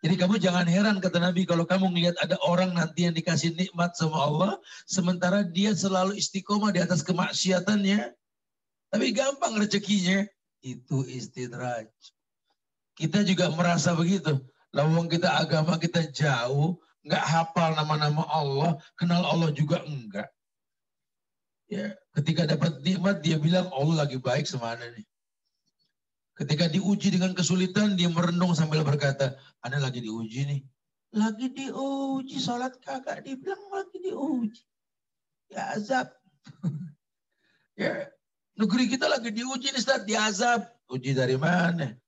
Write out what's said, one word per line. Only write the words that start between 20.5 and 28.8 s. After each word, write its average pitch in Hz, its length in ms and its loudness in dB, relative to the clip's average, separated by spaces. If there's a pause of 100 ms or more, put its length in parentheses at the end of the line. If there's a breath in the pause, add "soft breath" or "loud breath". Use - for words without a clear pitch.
Ya, 202 320 -8 (160)
ketika 160 320 2
dapat 156 380 0
nikmat, 185 420 2
dia 156 160 2
bilang, 180 320 4
"Allah 151 320 2
lagi 127 160 -4
baik 143 240 0
sama 117 320 -6
ana 117 140 -12
nih." - 160 -18 (1300)
Ketika 156 320 0
diuji 190 480 0
dengan 185 160 2
kesulitan, 185 640 0
dia 175 160 2
merenung 175 400 0
sambil 156 320 2